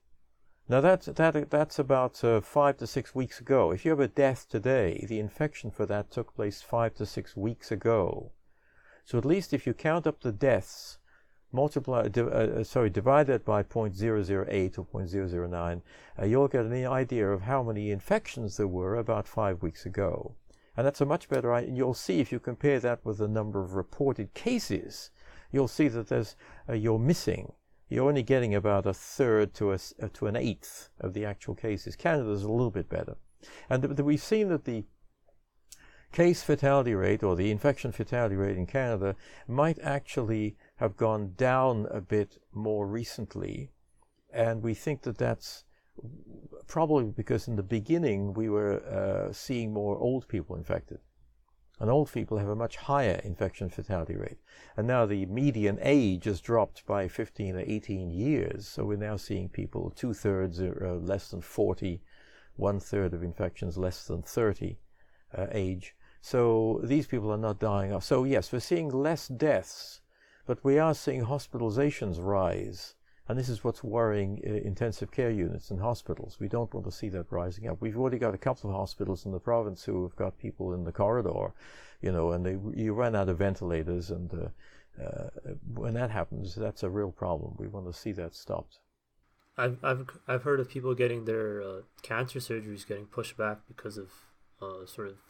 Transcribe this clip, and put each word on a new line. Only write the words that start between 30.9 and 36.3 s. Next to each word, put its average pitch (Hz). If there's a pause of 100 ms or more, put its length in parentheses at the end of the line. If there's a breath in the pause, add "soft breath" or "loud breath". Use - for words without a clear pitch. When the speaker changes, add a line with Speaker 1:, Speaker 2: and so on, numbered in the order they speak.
Speaker 1:
of 95
the 104
actual 104
cases. 104
Canada's 117
a 104
little 117
bit 87
better. - (540 loud breath)
And 131
th-, 143
th-, 143
we've 147
seen 214
that 160
the 117 (1300 loud breath)
case 170